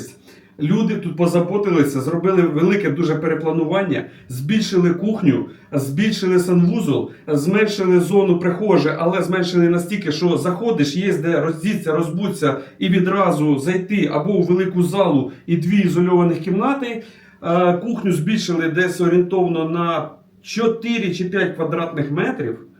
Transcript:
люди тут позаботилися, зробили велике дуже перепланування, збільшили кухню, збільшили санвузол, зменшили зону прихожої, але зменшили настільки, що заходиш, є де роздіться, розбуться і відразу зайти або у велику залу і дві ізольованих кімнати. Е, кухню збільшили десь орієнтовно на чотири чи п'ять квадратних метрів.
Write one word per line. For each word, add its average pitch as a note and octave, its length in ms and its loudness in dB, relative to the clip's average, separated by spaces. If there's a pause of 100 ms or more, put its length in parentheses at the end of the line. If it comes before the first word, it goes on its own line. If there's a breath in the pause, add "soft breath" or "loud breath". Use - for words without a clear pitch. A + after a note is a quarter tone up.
(600 soft breath)
люди G3+ 340 0
тут D#3 220 -6
позаботилися, E3+ 840 0
зробили E3+ 400 0
велике E3+ 480 0
дуже D3+ 260 0
перепланування, D#3+ 920 -2 (240 loud breath)
збільшили F3 640 0
кухню, F3+ 560 0 (220 loud breath)
збільшили F3+ 680 0
санвузол, F3 720 2 (160 loud breath)
зменшили F3+ 720 2
зону F3+ 400 2
прихожої, F3 600 2
але F3 240 0
зменшили F3 460 2
настільки, F3 420 -2
що E3+ 260 0
заходиш, F3 580 0
є F#3 220 0
де D#3 240 0
роздіться, E3 540 -2
розбуться D#3+ 640 -2 (220 loud breath)
і F#3+ 100 0
відразу F3 680 2
зайти F3+ 540 0
або D#3 200 0
у F3+ 80 2
велику F3+ 420 0
залу E3 480 0 (140 loud breath)
і E3+ 120 0
дві F3+ 240 0
ізольованих F3 580 2
кімнати. A#3 640 -2 (400 loud breath)
Е, F3 300 2
кухню G3+ 380 -2
збільшили E3 580 0
десь F3+ 320 0
орієнтовно F3 680 2
на E3+ 400 -2 (320)
чотири A3 760 -2
чи F#3 100 -4
п'ять F#3 300 -2
квадратних D#3 560 -4
метрів. D#3+ 480 -4 (200 soft breath)